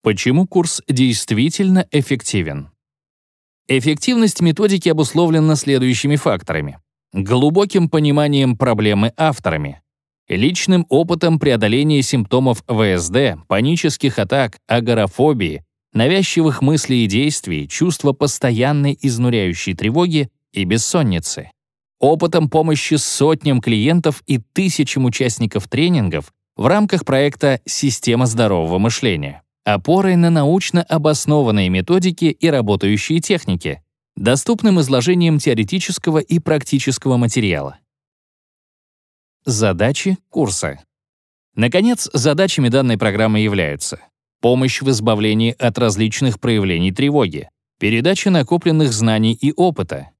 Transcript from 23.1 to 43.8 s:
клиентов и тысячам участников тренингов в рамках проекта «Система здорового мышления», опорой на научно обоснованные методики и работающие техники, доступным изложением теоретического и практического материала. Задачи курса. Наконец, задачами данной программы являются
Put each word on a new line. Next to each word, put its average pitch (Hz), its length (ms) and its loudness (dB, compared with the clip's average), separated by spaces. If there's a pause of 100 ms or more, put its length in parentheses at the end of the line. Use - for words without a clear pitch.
клиентов 139 680 0
и 135 100 0
тысячам 147 680 -2
участников 113 640 -2
тренингов 120 640 0 (240)
в - 80 -4
рамках 190 400 0
проекта 139 600 0
«Система 123 600 -2
здорового 98 520 0
мышления», 92 680 -2 (200)
опорой 175 540 2
на 170 120 4
научно 165 540 2
обоснованные 147 840 2
методики 170 560 0
и 160 240 0
работающие 107 720 0
техники, 90 600 -4 (360)
доступным 175 640 0
изложением 151 580 2
теоретического 156 760 -2
и 156 220 0
практического 135 760 -2
материала. 101 600 -2 (1700)
Задачи 113 720 0 (120)
курса. 90 520 -4 (760)
Наконец, 185 560 0
задачами 151 560 0
данной 123 300 2
программы 107 420 0
являются 92 600 -2 (420)